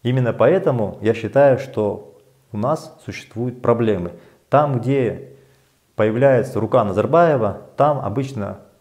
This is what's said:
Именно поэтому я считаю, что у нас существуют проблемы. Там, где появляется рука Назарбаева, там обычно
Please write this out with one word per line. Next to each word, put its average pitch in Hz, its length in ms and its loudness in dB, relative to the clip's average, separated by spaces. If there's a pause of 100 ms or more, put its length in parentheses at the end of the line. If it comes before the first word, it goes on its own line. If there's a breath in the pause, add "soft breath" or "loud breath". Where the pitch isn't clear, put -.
Именно 123 300 0
поэтому 120 680 0
я 107 140 2
считаю, 135 420 2
что - 600 -6 (320)
у 107 60 -8
нас 139 460 -4
существуют 120 600 -10
проблемы. 107 480 0 (380 loud breath)
Там, 139 300 2
где 123 520 -2 (640 soft breath)
появляется 113 640 2
рука 110 240 0
Назарбаева, 117 800 0 (140)
там 143 220 2
обычно 104 640 -6 (220)